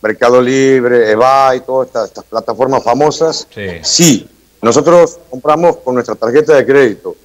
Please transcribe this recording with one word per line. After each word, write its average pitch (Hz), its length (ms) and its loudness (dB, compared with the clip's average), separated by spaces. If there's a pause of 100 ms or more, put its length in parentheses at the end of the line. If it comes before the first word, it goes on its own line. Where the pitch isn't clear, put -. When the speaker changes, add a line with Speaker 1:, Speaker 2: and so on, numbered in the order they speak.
Speaker 1:
Mercado 120 400 0
Libre, 123 720 2
eBay, 131 500 2
todas 131 260 -4
estas, 107 220 -8
estas - 160 -20
plataformas 117 580 -4
famosas, 147 720 -2
Speaker 2:
Sí. 101 120 -10 (140)
Speaker 1:
sí, 151 480 0 (320)
nosotros 160 560 2 (120)
compramos 151 480 -2
con 127 180 -6
nuestra 117 200 -4
tarjeta 147 400 0
de 127 100 2
crédito 117 600 0